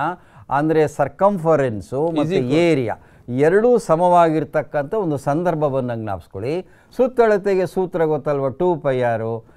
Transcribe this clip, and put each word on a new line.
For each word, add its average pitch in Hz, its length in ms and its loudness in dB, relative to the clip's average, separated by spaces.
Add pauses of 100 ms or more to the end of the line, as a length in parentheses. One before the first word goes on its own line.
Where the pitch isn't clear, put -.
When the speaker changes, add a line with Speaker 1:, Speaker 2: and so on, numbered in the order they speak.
(480)
Speaker 1:
ಅಂದ್ರೆ 156 380 2
ಸರ್ಕಂಫರೆನ್ಸು 147 1200 0
Speaker 2:
Is 160 120 -2
Speaker 1:
ಮತ್ತು 156 140 -2
Speaker 2:
equal. 131 200 0
Speaker 1:
ಏರಿಯಾ 147 420 2 (340)
ಎರಡೂ 185 480 4
ಸಮವಾಗಿರ್ತಕ್ಕಂಥ 160 1160 0
ಒಂದು 180 240 -2
ಸಂದರ್ಭವನ್ನ 147 800 -2
ಜ್ಞಾಪಿಸ್ಕೊಳ್ಳಿ. 110 720 -8 (280)
ಸುತ್ತಳತೆಗೆ 208 680 2
ಸೂತ್ರ 170 400 -2
ಗೊತ್ತಲ್ವ, 147 440 -2
ಟೂ 175 260 0
ಪೈ 139 260 -2
ಆರ್. 113 440 -4 (120)